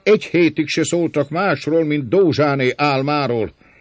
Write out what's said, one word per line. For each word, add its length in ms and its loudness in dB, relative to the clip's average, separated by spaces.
egy 220 4
hétig 440 0
se 160 -2
szóltak 460 -2
másról, 540 0
mint 240 -2
Dózsáné 680 2
álmáról, 760 -2